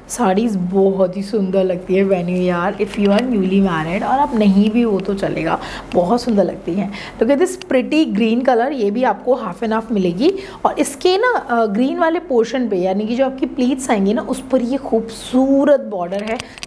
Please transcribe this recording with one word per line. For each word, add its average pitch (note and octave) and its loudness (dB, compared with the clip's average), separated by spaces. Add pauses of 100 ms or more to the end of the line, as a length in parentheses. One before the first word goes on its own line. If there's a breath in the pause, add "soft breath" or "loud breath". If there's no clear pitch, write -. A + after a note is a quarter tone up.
साड़ीज G#3+ 0
बहुत F#3+ 2
ही G3+ -4
सुंदर F#3+ 0
लगती F#3 -2
है G3 4
when F3+ 0
you F3+ 0
are, F3+ -2
if A3 -6
you G3+ 4
are B3 0
newly G3 2
married, E3 -4
और C4 0
आप C#4+ 0
नहीं G#3 4
भी A#3 2
हो G#3 2
तो G3 -4
चलेगा, E3 -2 (340 loud breath)
बहुत F#3+ 2
सुंदर G#3 2
लगती - -4
हैं। G3+ -4 (260 loud breath)
Look A#3+ 2
at C#4+ 2
this F4+ -2
pretty C#4 0
green A#3 0
color, B3+ 2
ये G#3+ -2
भी B3 -2
आपको A#3+ 0
half A3 -6
and A3 0
half A3 -6
मिलेगी। G3+ 2 (320 loud breath)
और - -2
इसके F#4 0
ना, A#4 2
अ, A#3+ 0
green B3+ 0
वाले E4 2
portion B3 0
पे, G3+ 0
यानी F#3+ 0
कि A#3+ -2
जो C4+ 2
आपकी C4 -4
pleats C4 0
आएंगी G3+ 2
ना, D4+ -2
उस - -6
पर B3+ 2
ये A#3+ -2
खूबसूरत C4+ 2
border G3+ -6
है A3 -6 (300 loud breath)